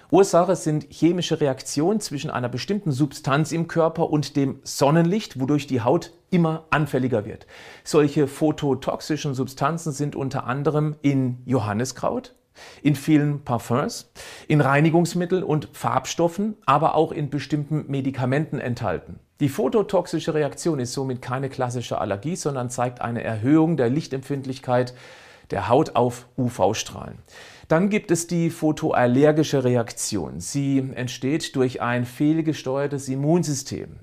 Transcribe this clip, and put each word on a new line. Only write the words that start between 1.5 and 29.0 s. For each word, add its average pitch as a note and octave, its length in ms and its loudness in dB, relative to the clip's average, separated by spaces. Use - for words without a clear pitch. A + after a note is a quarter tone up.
zwischen D3 320 -8
einer B2 160 -2
bestimmten D3+ 460 -2
Substanz D3 580 0
im E3 160 -2
Körper E3 420 0
und D#3 280 0
dem C3+ 260 0
Sonnenlicht, E3+ 800 2
wodurch C#3+ 260 0
die B2+ 140 -2
Haut C#3 320 0
immer D#3+ 400 2
anfälliger C3 560 0
wird. - 200 -14
Solche D3 440 4
phototoxischen D3 1040 -2
Substanzen C#3+ 580 -2
sind C#3+ 240 -4
unter C3+ 300 -4
anderem D3 560 0
in C3 420 2
Johanniskraut, A#2+ 920 -2
in C#3+ 140 4
vielen D3 480 2
Parfums, B2+ 680 -2
in D3 140 4
Reinigungsmitteln E3 840 2
und D3+ 300 -2
Farbstoffen, E3+ 840 -2
aber D3+ 300 4
auch D#3 160 2
in D3 180 -4
bestimmten D3 640 -2
Medikamenten C3+ 680 -2
enthalten. A2 600 -4
Die C#3+ 100 2
phototoxische G3 840 0
Reaktion D3+ 460 0
ist A#2+ 140 -4
somit C3 280 -4
keine C3 280 -4
klassische B2 500 -4
Allergie, G#2+ 360 -4
sondern B2+ 360 -4
zeigt B2+ 300 -4
eine A#2 220 -4
Erhöhung D3 540 4
der B2 120 4
Lichtempfindlichkeit C3 1080 -2
der G2+ 180 -2
Haut D3+ 260 4
auf B2 320 0
U-V-Strahlen. - 840 -2
Dann F3 220 4
gibt G3+ 200 0
es E3+ 160 0
die E3+ 240 0
photoallergische D3+ 1120 2